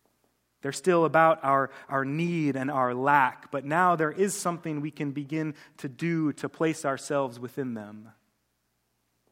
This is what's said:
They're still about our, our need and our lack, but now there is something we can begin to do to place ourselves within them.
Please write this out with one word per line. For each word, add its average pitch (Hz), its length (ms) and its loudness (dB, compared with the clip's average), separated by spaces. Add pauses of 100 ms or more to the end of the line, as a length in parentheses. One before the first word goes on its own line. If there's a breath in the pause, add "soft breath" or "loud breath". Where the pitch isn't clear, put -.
(600)
They're 139 100 -6
still 170 320 4
about 160 400 6
our, 135 280 2 (180 loud breath)
our 135 160 -2
need 156 500 0
and 131 160 -4
our 127 220 0
lack, 135 580 2
but 139 140 -6
now 170 320 2
there 151 160 0
is 190 200 0
something 165 460 -4
we 147 120 -6
can 147 200 -6
begin 147 440 -4 (240 loud breath)
to 147 100 -8
do 160 440 -2
to - 140 -6
place 160 380 -2
ourselves 135 520 -2
within 123 360 -8
them. 107 380 -14 (1200)